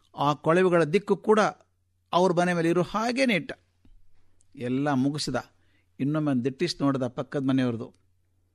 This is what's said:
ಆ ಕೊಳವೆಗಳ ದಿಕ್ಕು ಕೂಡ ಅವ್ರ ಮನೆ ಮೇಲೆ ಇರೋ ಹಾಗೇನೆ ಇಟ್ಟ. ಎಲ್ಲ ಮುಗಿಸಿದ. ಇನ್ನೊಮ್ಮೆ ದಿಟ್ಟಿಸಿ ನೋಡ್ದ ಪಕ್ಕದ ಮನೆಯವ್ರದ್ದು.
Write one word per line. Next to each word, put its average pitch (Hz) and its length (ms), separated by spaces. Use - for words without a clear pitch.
ಆ 147 160
ಕೊಳವೆಗಳ 170 500
ದಿಕ್ಕು 185 320
ಕೂಡ 214 240
ಅವ್ರ 180 200
ಮನೆ 175 200
ಮೇಲೆ 165 160
ಇರೋ 175 120
ಹಾಗೇನೆ 233 520
ಇಟ್ಟ. 165 180
ಎಲ್ಲ 131 360
ಮುಗಿಸಿದ. 139 440
ಇನ್ನೊಮ್ಮೆ 143 460
ದಿಟ್ಟಿಸಿ 139 380
ನೋಡ್ದ 131 240
ಪಕ್ಕದ 139 360
ಮನೆಯವ್ರದ್ದು. 127 500